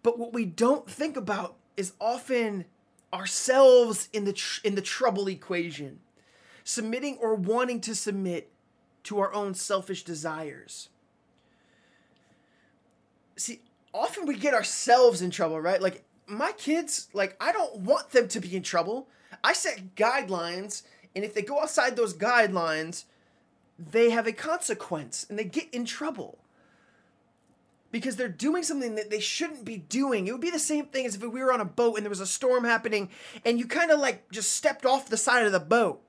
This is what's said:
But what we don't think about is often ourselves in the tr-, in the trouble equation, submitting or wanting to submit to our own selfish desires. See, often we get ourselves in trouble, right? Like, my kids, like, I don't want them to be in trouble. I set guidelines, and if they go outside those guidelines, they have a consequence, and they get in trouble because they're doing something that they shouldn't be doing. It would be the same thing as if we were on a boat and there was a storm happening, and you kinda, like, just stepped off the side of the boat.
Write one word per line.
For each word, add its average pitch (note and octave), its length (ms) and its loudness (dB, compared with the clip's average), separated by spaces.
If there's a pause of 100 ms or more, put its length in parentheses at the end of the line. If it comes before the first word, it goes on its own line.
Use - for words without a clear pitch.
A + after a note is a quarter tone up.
But A#3 160 2
what A#3 160 -8
we A#3 120 -2
don't A#3 440 0
think D4+ 260 -6
about G3+ 420 -6 (200)
is F#3+ 240 -6
often A3+ 640 -2 (480)
ourselves B3 960 6
in G#3 140 -2
the G3 80 0
tr-, - 300 -6
in G3+ 100 0
the G3 80 -2
trouble G3+ 460 0
equation, E3+ 720 -6 (640)
submitting A#3+ 540 -4
or A3 180 0
wanting A3+ 460 0
to A3 140 -6
submit F#3+ 560 -4 (520)
to G#3 160 -4
our G3 120 0
own G3+ 220 -4
selfish F#3+ 500 -4
desires. D#3 840 -12 (2500)
See, - 240 -8 (320)
often D#4 320 -4
we C#4+ 100 -2
get C4 180 2
ourselves A#3 680 6
in F3+ 100 -2
trouble, D#3+ 300 -2
right? F#3 200 2
Like, F#3 220 -2 (240)
my B3 240 -4
kids, - 640 -2
like, G3 260 -2
I D4+ 120 0
don't D#4+ 260 -2
want G3+ 320 0
them A#3 200 6
to A3 100 -4
be F3+ 160 -8
in F3+ 80 -4
trouble. G3 440 -2 (360)
I C#4+ 100 4
set G#3 420 -4
guidelines, G3 840 -2 (340)
and G3 80 -4
if G#3 120 -8
they G#3 80 -2
go C#4+ 180 0
outside B3+ 340 0
those G#3+ 200 0
guidelines, F3 880 0 (720)
they A3 320 4
have A3+ 160 0
a A3 80 -2
consequence, G#3 960 -6
and G#3 80 -8
they A3 60 -4
get G3 280 -6
in A#3+ 140 -6
trouble C4 540 -8 (1500)
because A#3 240 -4
they're B3 120 -4
doing D4+ 360 -2
something C4 320 -4
that G#3+ 160 -6
they G#3+ 80 -2
shouldn't D4+ 440 -6
be A3 140 -10
doing. A3 500 -2
It G#3+ 40 -4
would B3+ 100 -6
be E4+ 80 -2
the F4 80 -4
same D4 300 -2
thing C4 180 -4
as G3+ 100 -6
if G3 60 -10
we A#3+ 220 -6
were B3+ 100 4
on A3+ 80 2
a G3+ 40 -2
boat A#3 300 2
and G#3+ 80 -4
there G#3 60 -6
was F#3+ 100 -4
a G3 60 -6
storm B3+ 400 2
happening, A3 460 0 (340)
and A#3 140 4
you A#3 80 -4
kinda, D#4+ 280 6
like, C4 360 -2
just G3+ 220 -2
stepped C#4 320 0
off C4 220 2
the G#3+ 100 -2
side A#3+ 280 4
of G3+ 60 4
the F#3 80 4
boat. F#3 500 2